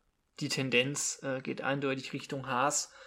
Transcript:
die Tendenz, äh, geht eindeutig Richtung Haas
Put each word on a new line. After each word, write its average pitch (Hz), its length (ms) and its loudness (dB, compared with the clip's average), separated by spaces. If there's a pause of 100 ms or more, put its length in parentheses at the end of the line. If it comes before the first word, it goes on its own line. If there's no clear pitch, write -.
(400)
die 147 80 0
Tendenz, 131 720 2
äh, 135 180 -2
geht - 220 -4
eindeutig 135 500 0
Richtung 135 340 -6
Haas 135 460 2 (140)